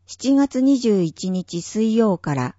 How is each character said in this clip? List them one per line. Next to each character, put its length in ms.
七 280
月 260
二 180
十 240
一 280
日 320
水 340
曜 220
か 160
ら 240